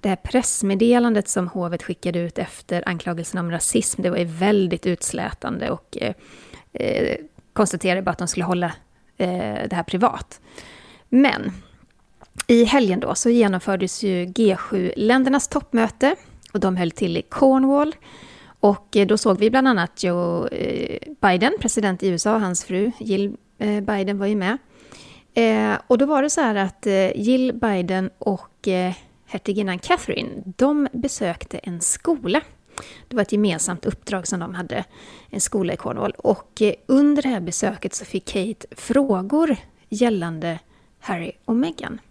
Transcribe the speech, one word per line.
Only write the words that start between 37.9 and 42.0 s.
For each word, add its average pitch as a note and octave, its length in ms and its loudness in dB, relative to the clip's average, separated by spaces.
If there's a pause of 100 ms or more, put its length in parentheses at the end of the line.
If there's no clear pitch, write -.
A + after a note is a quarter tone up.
så - 100 -10
fick - 200 -6
Kate G3+ 460 -6
frågor C4 840 2 (320)
gällande E3+ 720 -2 (400)
Harry E3+ 340 -8 (120)
och A3+ 120 0
Meghan. C#4 440 -4 (100)